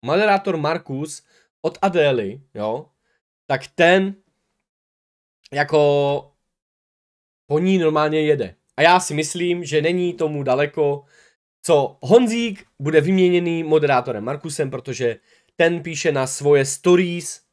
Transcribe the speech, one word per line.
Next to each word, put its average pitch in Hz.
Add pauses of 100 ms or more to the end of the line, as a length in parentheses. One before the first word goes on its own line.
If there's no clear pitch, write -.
Moderátor 196
Markus 151 (400)
od -
Adély, 139 (140)
jo, 110 (600)
tak 135
ten 190 (1400)
jako 143 (1120)
po 151
ní 185
normálně 156
jede. 143 (220)
A 139
já 175
si 156
myslím, 170
že 151
není 175
tomu 151
daleko, 143 (640)
co 143
Honzík 226 (120)
bude 151
vyměněný 175
moderátorem 139
Markusem, 143
protože 123 (400)
ten 170
píše 160
na 131
svoje 143
stories 175 (100)